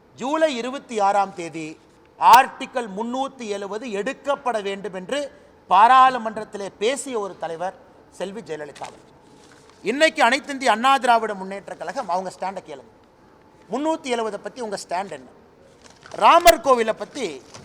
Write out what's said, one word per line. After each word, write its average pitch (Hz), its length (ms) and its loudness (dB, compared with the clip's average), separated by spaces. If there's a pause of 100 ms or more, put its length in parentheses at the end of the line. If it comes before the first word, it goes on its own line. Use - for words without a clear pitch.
(160)
ஜூலை 294 400 0
இருபத்தி 247 440 -6
ஆறாம் 196 340 2
தேதி 160 440 -10 (420)
ஆர்டிக்கிள் 240 680 4 (100)
முன்னூத்தி 254 500 -6
எழுபது 202 420 -8
எடுக்கப்பட 254 680 -4
வேண்டும் 196 340 -8
என்று 262 380 -8 (360)
பாராளுமன்றத்திலே 220 1000 4 (100)
பேசிய 262 400 -4
ஒரு 190 200 -8
தலைவர் 165 360 -8 (360)
செல்வி 196 300 -10
ஜெயலலிதா 147 400 -12
அவர்கள். - 360 -16 (640)
இன்னைக்கு 302 400 2
அனைத்து 254 300 2
இந்திய 262 180 0
அண்ணா 254 280 2
திராவிட 226 360 2
முன்னேற்ற 190 400 -12
கழகம், 180 340 -10
அவங்க 180 320 -4
ஸ்டாண்டை 185 260 -8
கேளுங்க. 131 400 -20 (640)
முன்னூத்தி 311 360 -4
எழுபதை 226 300 -4
பத்தி 202 240 -14
உங்க 202 180 -8 (100)
ஸ்டாண்ட் 185 220 -6
என்ன? 131 200 -16 (800)
ராமர் 320 500 6
கோவிலை 233 320 2
பத்தி 202 500 -10 (220)